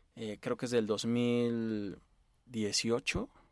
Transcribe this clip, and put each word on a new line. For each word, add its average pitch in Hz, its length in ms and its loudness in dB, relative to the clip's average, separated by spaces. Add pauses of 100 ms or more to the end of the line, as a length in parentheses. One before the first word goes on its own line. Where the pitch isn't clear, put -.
(160)
eh, 110 240 -8
creo 123 160 -2
que 127 100 -4
es 117 40 -6
del 117 160 4
dos 104 180 0
mil 117 920 0 (480)
dieciocho, 117 800 0 (240)